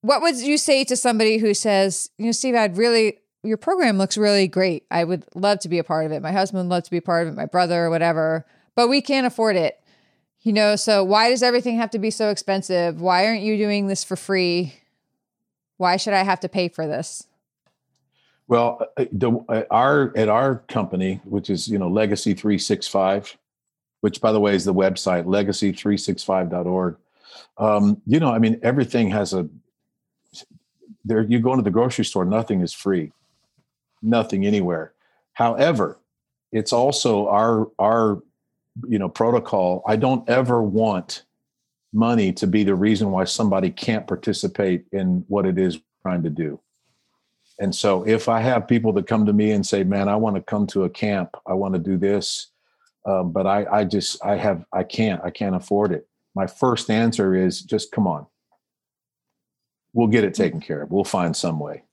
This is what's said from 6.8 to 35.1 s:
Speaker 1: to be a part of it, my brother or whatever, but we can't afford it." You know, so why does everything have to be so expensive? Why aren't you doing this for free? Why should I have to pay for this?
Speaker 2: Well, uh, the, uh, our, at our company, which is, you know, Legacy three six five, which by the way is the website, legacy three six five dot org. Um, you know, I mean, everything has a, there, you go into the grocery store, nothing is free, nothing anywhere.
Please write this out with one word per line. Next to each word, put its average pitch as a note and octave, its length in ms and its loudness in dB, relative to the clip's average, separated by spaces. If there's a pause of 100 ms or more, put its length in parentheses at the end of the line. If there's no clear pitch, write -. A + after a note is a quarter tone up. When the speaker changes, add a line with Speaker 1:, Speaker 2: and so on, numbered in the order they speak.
Speaker 1:
to - 80 -12
be F3 60 -2
a E3+ 40 -2
part E3+ 260 0
of D#3 60 -8
it, - 40 -12
my - 80 -6
brother F3 400 0
or E3 40 0
whatever, D#3+ 560 0 (300)
but A#3+ 140 4
we C#4 120 4
can't C4+ 260 0
afford A3 280 0
it." E3 240 0 (600)
You A3 100 0
know, G#3 240 4
so G3+ 300 2
why G#3+ 240 4
does B3 120 2
everything B3 360 2
have A3+ 140 -2
to A3+ 80 -4
be A3 120 -2
so G#3+ 180 -2
expensive? F#3 720 -2
Why F3+ 240 2
aren't A3 180 0
you G#3+ 140 0
doing G#3 300 0
this G3 160 -4
for F#3 140 -6
free? F3 560 -2 (1040)
Why F3+ 180 2
should G3+ 180 -2
I F#3+ 100 2
have F#3 180 0
to F#3+ 80 -6
pay F3+ 180 -2
for E3 180 -6
this? - 400 -8 (1200)
Speaker 2:
Well, A#2+ 360 2 (120)
uh, C3 160 0
the, A2+ 180 0 (160)
uh, A2+ 240 -2
our, C#3 460 2
at A2 100 2
our B2 300 2 (100)
company, F#2+ 560 -4
which G2 260 -6
is, F#2 200 -4
you G2+ 100 -2
know, F2+ 80 -2
Legacy G#2 460 0
three G#2 240 0
six - 300 -2
five, G2 500 -2 (640)
which G#2 180 -2
by A2 140 2
the G#2+ 80 2
way G2+ 120 4
is F2+ 120 0
the G2 80 2
website, F#2 540 0
legacy G2+ 440 0
three G#2 260 0
six - 260 -6
five F#2 260 0
dot F2 180 -4
org. F2+ 300 -2 (600)
Um, G#2 480 2
you D3+ 140 4
know, D3+ 140 2
I A2+ 60 2
mean, A2+ 240 2
everything A#2+ 480 2
has G2+ 220 -2
a, F2+ 140 -2 (1600)
there, A2 160 2
you A2+ 180 2
go A#2 140 2
into B2 100 2
the G2 80 0
grocery A2+ 320 0
store, F#2 220 -2
nothing G#2+ 360 0
is E2+ 120 -4
free, F2 400 -2 (880)
nothing A2 440 0
anywhere. F2 460 0 (420)